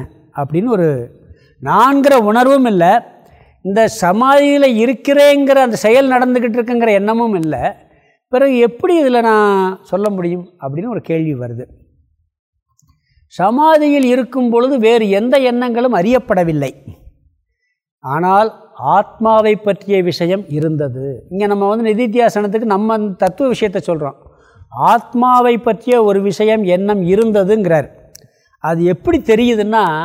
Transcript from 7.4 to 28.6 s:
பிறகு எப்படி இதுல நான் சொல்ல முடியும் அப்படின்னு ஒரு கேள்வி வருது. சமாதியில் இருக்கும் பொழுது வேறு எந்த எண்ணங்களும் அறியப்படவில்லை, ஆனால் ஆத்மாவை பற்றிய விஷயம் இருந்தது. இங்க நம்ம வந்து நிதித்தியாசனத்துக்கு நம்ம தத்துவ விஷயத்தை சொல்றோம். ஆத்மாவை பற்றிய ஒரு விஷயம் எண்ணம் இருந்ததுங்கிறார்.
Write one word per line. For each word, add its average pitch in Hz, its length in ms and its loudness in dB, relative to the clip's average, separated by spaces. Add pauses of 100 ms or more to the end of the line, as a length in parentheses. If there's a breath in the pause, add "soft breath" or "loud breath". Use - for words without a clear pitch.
பிறகு 262 280 2
எப்படி 285 360 0
இதுல 254 260 2
நான் 202 600 0
சொல்ல 202 260 -4
முடியும் 180 360 -6 (140)
அப்படின்னு 165 340 -8
ஒரு 160 80 -8
கேள்வி 160 340 -4
வருது. 120 300 -10 (1700)
சமாதியில் 285 720 2
இருக்கும் 247 440 -2
பொழுது 240 300 0
வேறு 220 320 2
எந்த 240 320 0
எண்ணங்களும் 240 540 -2
அறியப்படவில்லை, 175 720 -2 (1300)
ஆனால் 185 640 0 (200)
ஆத்மாவை 214 680 2
பற்றிய 196 460 -2
விஷயம் 180 460 -4
இருந்தது. 139 800 -6
இங்க 196 180 -4
நம்ம 202 200 -2
வந்து 226 180 -2
நிதித்தியாசனத்துக்கு 214 840 0
நம்ம 220 320 0 (160)
தத்துவ 196 340 -2
விஷயத்தை 208 340 -4
சொல்றோம். 147 360 -6 (680 soft breath)
ஆத்மாவை 240 760 2
பற்றிய 240 440 0
ஒரு 202 180 2
விஷயம் 214 460 -2
எண்ணம் 190 380 -2
இருந்ததுங்கிறார். 196 960 0 (680 soft breath)